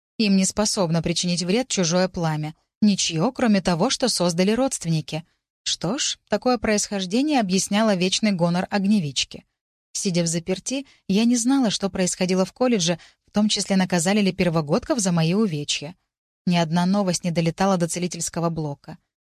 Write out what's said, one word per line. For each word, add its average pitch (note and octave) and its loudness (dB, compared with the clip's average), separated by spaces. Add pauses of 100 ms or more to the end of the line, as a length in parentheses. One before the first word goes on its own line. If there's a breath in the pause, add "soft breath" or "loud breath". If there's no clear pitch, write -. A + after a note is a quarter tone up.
(180)
Им G3+ 2
не F#3+ 4
способно F3 0
причинить F3 -2
вред A3 0
чужое F3+ 0
пламя. D#3 -4 (260)
Ничьё, G3 2
кроме G#3+ 2
того, F#3 2
что C4 0
создали F3+ 0
родственники. E3 -2 (400)
Что - -4
ж, - -4
такое B3 0
происхождение A3 0
объясняло G3+ 2
вечный F#3+ 0
гонор F3 0
огневички. G3 -2 (520)
Сидя F3 0
взаперти, F3 -4 (220 loud breath)
я G3+ 2
не A#3+ 4
знала, B3 2
что G3 -4
происходило F#3 0
в - -12
колледже, F#3 0 (260 loud breath)
в - -20
том G#3+ 2
числе G3+ -2
наказали F#3 2
ли F#3+ 2
первогодков F3 0
за F#3+ 0
мои E3 2
увечья. D#3+ -2 (500)
Ни F3 2
одна E3+ 2
новость F#3+ 0
не F3+ -2
долетала F3 2
до E3+ 0
целительского E3+ -4
блока. D#3 -8 (300)